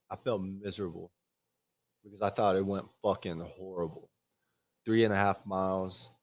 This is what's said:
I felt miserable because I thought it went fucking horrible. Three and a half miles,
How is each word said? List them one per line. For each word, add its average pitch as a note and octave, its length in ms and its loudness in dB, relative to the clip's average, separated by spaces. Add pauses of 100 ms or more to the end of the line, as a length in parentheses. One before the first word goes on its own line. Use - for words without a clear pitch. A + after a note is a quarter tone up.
(100)
I G#2+ 60 -8
felt A2 260 -2
miserable F#2+ 680 -8 (920)
because G2+ 160 -16
I G2+ 80 2
thought G2 280 4
it G2 100 4
went G2 200 -4 (160)
fucking F#2 380 0
horrible. F2 720 -8 (720)
Three A2+ 200 4
and G#2 100 2
a - 20 4
half G2 300 2
miles, F#2+ 640 -2 (120)